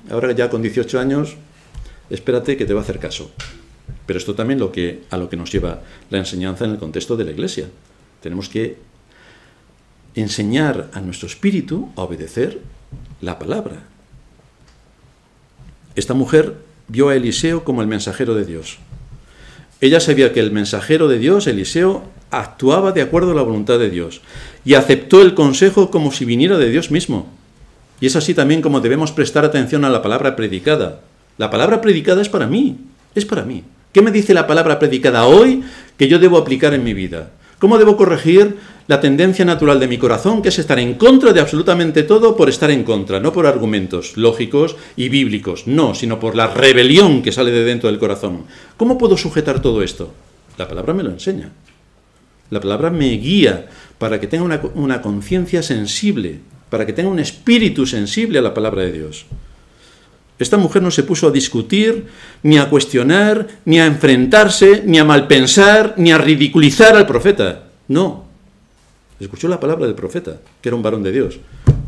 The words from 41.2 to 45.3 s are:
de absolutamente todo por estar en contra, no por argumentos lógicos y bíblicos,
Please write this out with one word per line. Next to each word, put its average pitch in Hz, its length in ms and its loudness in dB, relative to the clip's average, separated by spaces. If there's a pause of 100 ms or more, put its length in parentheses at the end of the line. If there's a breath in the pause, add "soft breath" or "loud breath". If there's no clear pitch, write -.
de 175 80 4
absolutamente 160 600 0
todo 220 340 2
por 156 140 4
estar 143 200 0
en 131 140 0
contra, 98 340 -4
no 123 140 -2
por 170 140 0
argumentos 104 720 -2
lógicos 123 580 0 (180 loud breath)
y 120 140 -6
bíblicos, 110 580 -2